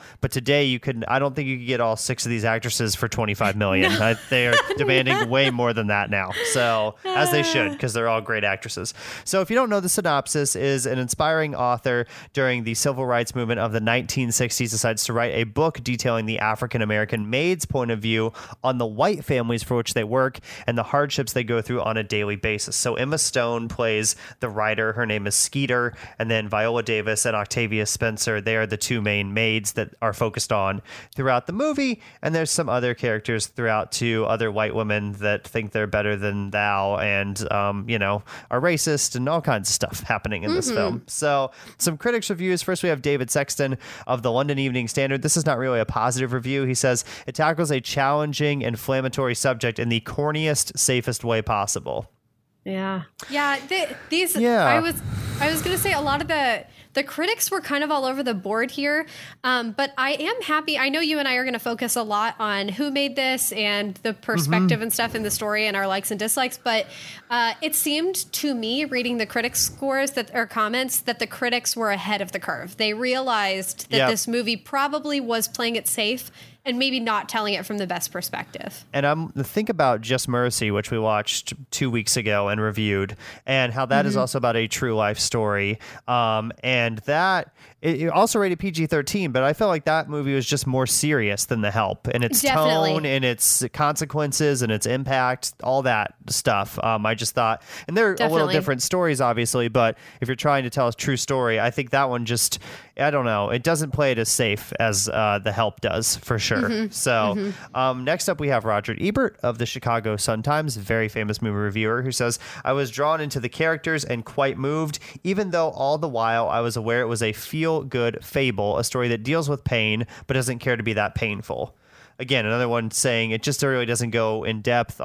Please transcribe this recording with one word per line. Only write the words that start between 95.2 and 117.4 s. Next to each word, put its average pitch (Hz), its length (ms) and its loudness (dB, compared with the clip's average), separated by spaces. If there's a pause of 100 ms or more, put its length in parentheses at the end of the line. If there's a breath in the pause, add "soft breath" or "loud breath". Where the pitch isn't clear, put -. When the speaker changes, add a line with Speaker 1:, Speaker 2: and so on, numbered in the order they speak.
Speaker 1:
all 135 200 2
that 113 320 0 (140)
stuff. - 540 0
Um, 110 240 2
I 110 80 2
just 110 200 -4
thought, 113 280 2 (240 loud breath)
and 160 100 -2
they're 220 120 6
a - 20 4
little - 180 2
Speaker 2:
Definitely. 156 260 4
Speaker 1:
different 143 280 0
stories, 170 380 2
obviously, 120 480 2
but 113 280 4 (240 loud breath)
if 117 80 -2
you're 131 60 0
trying 139 300 2
to 123 60 -4
tell 123 180 2
a 113 40 2
true 135 240 -2
story, 120 440 2
I 117 100 2
think 127 200 -4
that 139 200 2
one 120 160 -2
just, 117 320 0 (400 loud breath)
I 143 120 4
don't 143 140 2
know, 104 260 2
it 120 120 0
doesn't 156 300 0
play 143 200 2
it 113 60 -2
as 113 100 0
safe 104 520 0
as, 104 280 2
uh, 104 340 2
The 104 100 0
Help 107 280 -2
does, 113 360 0
for - 220 -2
sure. 107 200 0
Speaker 2:
Mm-hmm. 220 320 -2
Speaker 1:
So, 113 460 2
Speaker 2:
Mm-hmm. 202 400 -6
Speaker 1:
um, 127 260 0
next 156 260 0
up, 165 120 -2
we 147 80 -2
have 120 160 2
Roger 107 360 0
Ebert - 440 0
of 117 140 0
the 120 80 0
Chicago 113 500 0
Sun-Times, 127 600 0
very 110 320 0
famous 107 320 -4
movie 107 180 -2
reviewer, 110 440 0
who 131 80 -2
says, 120 300 -2 (240 loud breath)
"I - 80 2
was 135 180 -2
drawn 147 300 0
into 143 180 -4
the 120 100 -2
characters 160 560 0
and 117 200 -4
quite 139 340 0
moved, 151 400 -2 (240 loud breath)
even 190 280 0
though 165 200 2
all 139 280 0
the 156 100 -2
while 113 400 2
I 80 100 0
was 117 180 0
aware 117 260 2
it 120 40 0
was 117 160 -2
a 110 100 2
feel-good 131 920 -2